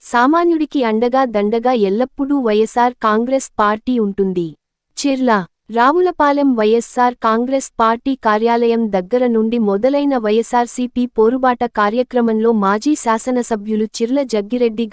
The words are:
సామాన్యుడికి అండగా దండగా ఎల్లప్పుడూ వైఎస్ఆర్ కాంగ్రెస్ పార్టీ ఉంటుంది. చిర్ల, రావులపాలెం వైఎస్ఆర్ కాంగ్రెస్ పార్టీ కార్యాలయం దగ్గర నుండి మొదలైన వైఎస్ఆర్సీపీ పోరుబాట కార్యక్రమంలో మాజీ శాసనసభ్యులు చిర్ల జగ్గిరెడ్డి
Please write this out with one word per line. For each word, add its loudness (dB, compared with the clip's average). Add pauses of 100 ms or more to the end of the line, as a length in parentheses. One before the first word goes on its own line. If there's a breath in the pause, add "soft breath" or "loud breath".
సామాన్యుడికి 0
అండగా 0
దండగా 0
ఎల్లప్పుడూ 0
వైఎస్ఆర్ 2 (100)
కాంగ్రెస్ 0
పార్టీ 0
ఉంటుంది. -2 (460)
చిర్ల, 0 (320)
రావులపాలెం 2
వైఎస్ఆర్ 0 (140)
కాంగ్రెస్ -2 (100)
పార్టీ 0
కార్యాలయం 0
దగ్గర 0
నుండి 0
మొదలైన 0
వైఎస్ఆర్సీపీ -2
పోరుబాట 0
కార్యక్రమంలో 0
మాజీ 0
శాసనసభ్యులు -2
చిర్ల -2
జగ్గిరెడ్డి -2